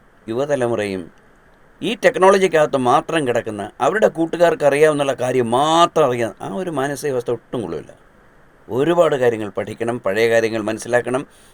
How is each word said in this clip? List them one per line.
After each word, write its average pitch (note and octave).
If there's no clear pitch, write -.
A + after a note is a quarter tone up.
യുവതലമുറയും A2+
ഈ F#3+
ടെക്നോളജിക്കകത്ത് F3
മാത്രം C#3
കിടക്കുന്ന G#2
അവരുടെ F#3
കൂട്ടുകാർക്ക് E3
അറിയാവുന്ന C#3+
കാര്യം B2+
മാത്രം D#3
അറിയാൻ A#2+
ആ D#3
ഒരു F#3
മാനസികാവസ്ഥ C#3
ഒട്ടും A#2+
കൊള്ളില്ല. E2
ഒരുപാട് D3+
കാര്യങ്ങൾ A#2
പഠിക്കണം, G#2+
പഴയ A2
കാര്യങ്ങൾ A2+
മനസ്സിലാക്കണം, A#2+